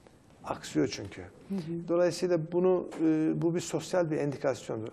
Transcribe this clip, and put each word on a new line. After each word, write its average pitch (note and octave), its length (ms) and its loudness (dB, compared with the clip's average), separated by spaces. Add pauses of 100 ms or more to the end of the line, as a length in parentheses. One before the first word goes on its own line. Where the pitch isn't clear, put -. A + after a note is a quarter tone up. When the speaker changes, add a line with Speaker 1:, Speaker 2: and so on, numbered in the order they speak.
(440)
Speaker 1:
Aksıyor - 440 0
çünkü. G2 340 -8
Speaker 2:
Hı - 340 -12
hı. E3+ 320 -6
Speaker 1:
Dolayısıyla F3 640 2
bunu, F3+ 360 2 (140)
e, D#3 400 2
bu E3 140 2
bir F3 40 0
sosyal D#3+ 520 0
bir D3 60 0
indikasyondur. C3 760 -2